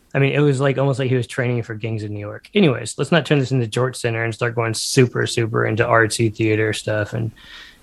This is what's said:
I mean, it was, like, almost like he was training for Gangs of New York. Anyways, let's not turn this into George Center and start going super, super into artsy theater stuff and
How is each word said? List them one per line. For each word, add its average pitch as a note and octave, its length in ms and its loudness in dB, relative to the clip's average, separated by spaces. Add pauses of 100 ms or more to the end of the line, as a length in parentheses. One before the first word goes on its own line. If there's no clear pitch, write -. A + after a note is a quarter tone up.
(160)
I C#3 40 2
mean, C#3 120 2
it C#3 80 0
was, C#3 220 2
like, C#3 160 2
almost C3+ 200 0
like C3 120 -2
he C3 60 2
was A#2 120 0
training B2 360 -2
for A2+ 120 -10
Gangs A2 280 -6
of G#2 80 -8
New G#2 100 -8
York. G#2 320 -12
Anyways, B2+ 440 2
let's - 140 -2
not D#3 140 4
turn D3 140 2
this B2+ 120 0
into B2 160 0
George B2 300 -2
Center A2+ 260 -2
and A2+ 100 -2
start A#2 220 -4
going A2+ 180 -2
super, B2 540 2
super A#2 380 0
into A2+ 180 0
artsy A2+ 500 2
theater A2 380 0
stuff G#2+ 400 -4
and A#2 200 -4 (520)